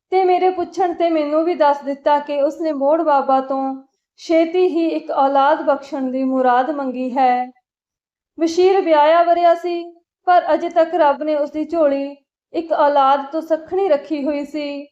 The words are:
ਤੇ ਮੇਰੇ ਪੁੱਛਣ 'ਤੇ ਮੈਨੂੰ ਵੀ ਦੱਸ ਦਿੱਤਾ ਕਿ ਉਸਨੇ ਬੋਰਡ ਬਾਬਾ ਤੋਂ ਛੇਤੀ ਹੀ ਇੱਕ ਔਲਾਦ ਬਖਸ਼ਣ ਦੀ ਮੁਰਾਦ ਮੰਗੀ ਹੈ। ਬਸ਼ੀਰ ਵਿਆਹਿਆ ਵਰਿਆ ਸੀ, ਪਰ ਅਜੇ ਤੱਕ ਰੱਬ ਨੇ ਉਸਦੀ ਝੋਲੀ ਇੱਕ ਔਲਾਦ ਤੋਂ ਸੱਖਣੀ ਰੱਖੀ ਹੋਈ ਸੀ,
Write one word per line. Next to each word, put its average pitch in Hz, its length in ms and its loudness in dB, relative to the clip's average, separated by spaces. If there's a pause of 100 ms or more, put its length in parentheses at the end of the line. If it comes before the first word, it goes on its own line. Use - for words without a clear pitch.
ਤੇ 370 140 2
ਮੇਰੇ 359 260 2
ਪੁੱਛਣ 349 420 -4
'ਤੇ 339 180 0
ਮੈਨੂੰ 311 340 0
ਵੀ 339 120 -2
ਦੱਸ 285 260 2
ਦਿੱਤਾ 277 380 0
ਕਿ 285 220 -4
ਉਸਨੇ 311 320 -2
ਬੋਰਡ 285 280 0
ਬਾਬਾ 269 400 2
ਤੋਂ 269 420 -6 (340)
ਛੇਤੀ 330 500 2
ਹੀ 330 200 0
ਇੱਕ 311 240 -6
ਔਲਾਦ 277 500 2
ਬਖਸ਼ਣ 269 400 -4
ਦੀ 262 220 -4
ਮੁਰਾਦ 262 480 0
ਮੰਗੀ 254 460 -6
ਹੈ। 254 340 0 (880)
ਬਸ਼ੀਰ 359 420 2
ਵਿਆਹਿਆ 320 420 4
ਵਰਿਆ 339 320 2
ਸੀ, 339 360 -8 (340)
ਪਰ 349 280 4
ਅਜੇ 339 160 -2
ਤੱਕ 339 260 0
ਰੱਬ 285 280 2
ਨੇ 302 120 -2
ਉਸਦੀ 294 300 -4
ਝੋਲੀ 285 500 0 (380)
ਇੱਕ 330 180 -6
ਔਲਾਦ 285 540 2
ਤੋਂ 320 160 -6
ਸੱਖਣੀ 330 480 -4
ਰੱਖੀ 294 340 -2
ਹੋਈ 285 220 -4
ਸੀ, 285 460 -8